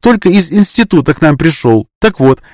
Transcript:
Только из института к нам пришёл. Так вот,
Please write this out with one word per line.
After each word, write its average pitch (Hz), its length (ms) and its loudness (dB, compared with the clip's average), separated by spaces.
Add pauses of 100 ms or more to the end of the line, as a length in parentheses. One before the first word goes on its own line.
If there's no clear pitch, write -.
Только 233 260 0
из 180 220 0
института 190 640 -2
к - 60 -8
нам 151 160 2
пришёл. 131 500 0 (140)
Так 214 180 -2
вот, 131 220 2 (140)